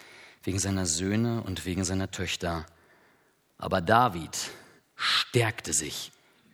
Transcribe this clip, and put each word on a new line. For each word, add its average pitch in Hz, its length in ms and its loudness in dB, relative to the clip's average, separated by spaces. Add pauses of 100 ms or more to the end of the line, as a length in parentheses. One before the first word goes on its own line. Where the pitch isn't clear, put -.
(420)
wegen 92 160 0
seiner 95 280 0
Söhne 104 560 0
und 92 240 -6
wegen 92 180 0
seiner 95 260 -2
Töchter. 85 560 -4 (920)
Aber 92 220 0
David 90 680 2 (460)
stärkte - 760 0
sich 78 380 -4 (440)